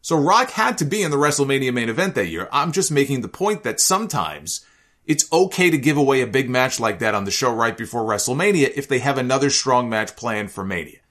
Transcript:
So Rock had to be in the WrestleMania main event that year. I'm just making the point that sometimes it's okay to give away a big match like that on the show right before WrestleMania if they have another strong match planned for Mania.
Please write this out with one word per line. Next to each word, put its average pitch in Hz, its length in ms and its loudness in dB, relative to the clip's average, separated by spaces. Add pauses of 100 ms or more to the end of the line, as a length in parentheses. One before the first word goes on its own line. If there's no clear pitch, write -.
So - 160 -2
Rock 202 360 4
had 220 260 0
to 160 80 0
be 202 160 0
in 160 80 -2
the 143 80 0
WrestleMania 139 560 2
main 117 160 0
event 175 240 -2
that 101 140 0
year. 85 220 -6
I'm 147 220 -2
just 185 180 0
making 139 300 0
the 104 80 -8
point 202 360 -4
that 110 160 -4
sometimes 98 840 -2 (400)
it's - 260 0
okay 185 380 4
to 156 80 2
give 143 220 2
away 135 240 4
a 120 40 0
big 123 220 0
match 127 320 0
like 110 200 -2
that 107 140 0
on 101 100 -2
the 98 60 -6
show 123 220 0
right 113 240 0
before 113 260 -6
WrestleMania 135 720 0
if 143 140 -6
they 127 120 2
have 135 180 0
another 131 320 2
strong 123 400 2
match 110 260 -2
planned 107 340 -6
for 95 140 -8
Mania. 90 360 -8 (100)